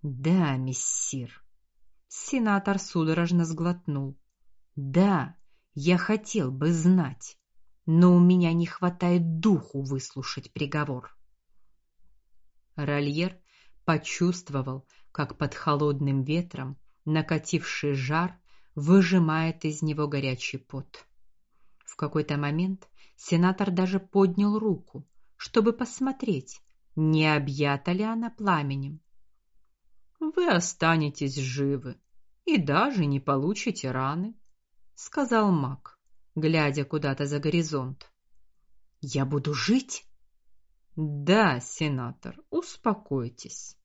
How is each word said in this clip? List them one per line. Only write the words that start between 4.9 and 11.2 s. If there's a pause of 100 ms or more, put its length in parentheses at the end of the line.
я
хотел
бы
знать, (480)
но
у
меня
не
хватает
духу
выслушать
приговор". (1600)